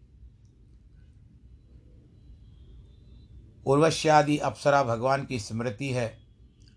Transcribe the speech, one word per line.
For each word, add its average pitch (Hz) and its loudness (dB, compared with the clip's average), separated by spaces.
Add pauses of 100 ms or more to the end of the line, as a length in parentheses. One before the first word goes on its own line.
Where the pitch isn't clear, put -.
(3750)
उर्वश्यादि 151 4
अप्सरा 139 0
भगवान 127 -2
की 127 -8
स्मृति 123 -8
है, 120 -6 (600)